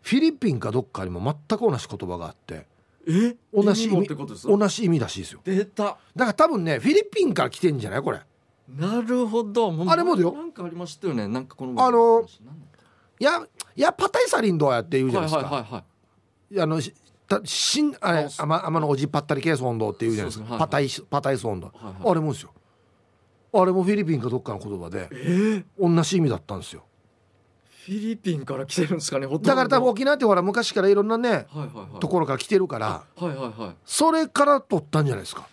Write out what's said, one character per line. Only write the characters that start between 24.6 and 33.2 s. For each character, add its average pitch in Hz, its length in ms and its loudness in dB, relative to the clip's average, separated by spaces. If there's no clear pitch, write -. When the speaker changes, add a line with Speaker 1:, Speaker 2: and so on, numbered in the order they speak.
Speaker 1:
言 101 180 -8
葉 85 100 -10
で、 92 220 -8
Speaker 2:
え 180 540 0
ー？ 170 160 4
Speaker 1:
同 165 60 4
じ 180 160 0
意 - 20 4
味 147 100 2
だ 104 60 -2
っ - 100 -10
た 98 100 -10
ん 90 40 -8
で - 60 -14
す - 60 -16
よ。 - 120 -18
Speaker 2:
フ 185 60 -14
ィ 214 200 -4
リ 226 60 -4
ピ 170 200 -2
ン 135 80 -8
か 135 120 -6
ら 135 80 -6
来 - 120 -6
て 180 60 2
る 151 80 0
ん - 40 0
で 160 60 -4
す 147 100 -6
か 139 80 -2
ね、 135 80 -4
ほ 135 60 -4
と 156 80 -2
ん - 20 -8
ど。 220 60 4
Speaker 1:
だ 269 80 6
か 254 80 4
ら 233 40 -2
多 254 120 4
分 254 80 4
沖 240 160 0
縄 285 100 4
っ 285 40 -2
て 269 60 0
ほ 214 120 6
ら、 180 40 4
昔 202 320 0
か 202 100 2
ら 196 60 4
い 202 60 8
ろ 202 80 4
ん 214 60 0
な 226 100 0
ね、 240 120 0
Speaker 2:
は 196 60 2
い - 20 0
は 117 60 -6
い 147 300 -10
は 104 220 -14
い。 - 20 -14
Speaker 1:
と 165 80 -2
こ 170 140 2
ろ 151 60 0
か 139 80 -2
ら 123 40 -4
来 - 80 -8
て - 100 2
る 190 120 4
か 123 100 -8
ら、 107 260 -4
Speaker 2:
あ、 175 60 -6